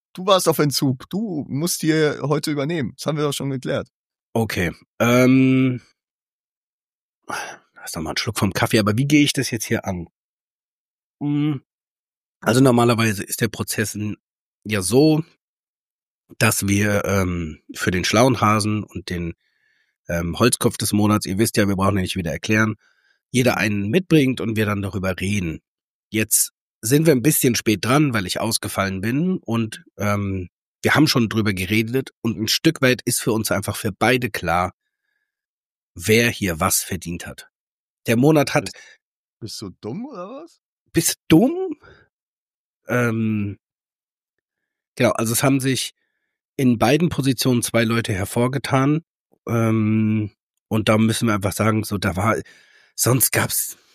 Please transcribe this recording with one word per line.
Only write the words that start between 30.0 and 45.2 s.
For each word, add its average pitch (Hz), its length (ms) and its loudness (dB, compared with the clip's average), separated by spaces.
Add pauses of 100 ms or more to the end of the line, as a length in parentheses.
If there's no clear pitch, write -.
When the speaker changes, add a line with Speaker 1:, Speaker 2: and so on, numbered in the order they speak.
Speaker 2:
wir 107 120 2
haben 151 100 6
schon 120 240 2
drüber 107 240 0
geredet 113 560 -2 (120)
und 104 180 -2
ein 110 80 -4
Stück - 340 0
weit 127 240 2
ist - 160 -2
für 120 120 0
uns 110 180 -2
einfach 98 240 -2
für 110 160 -6
beide 120 400 0
klar, 87 420 -2 (1200)
wer 110 380 2
hier 87 280 -2
was 92 220 0
verdient 85 460 -8
hat. - 240 -18 (560)
Der 117 100 2
Monat 143 380 4
hat - 80 0
Speaker 1:
Bist, 95 120 -12 (640)
bist - 220 -14
du 101 80 -10 (100)
dumm 165 280 -10
oder 190 200 -12
was? 277 320 -18 (320)
Speaker 2:
Bist - 360 -2
du 160 100 8
dumm? 330 400 0 (1120)
Ähm, 110 720 -2 (1400)
genau, 120 160 2
also 117 220 -2